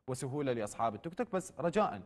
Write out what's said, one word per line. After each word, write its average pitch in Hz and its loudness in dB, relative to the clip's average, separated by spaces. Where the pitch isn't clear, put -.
وسهولة 131 0
لأصحاب 113 0
التوك 165 -8
توك، 240 -2
بس 185 -2
رجاءً 170 2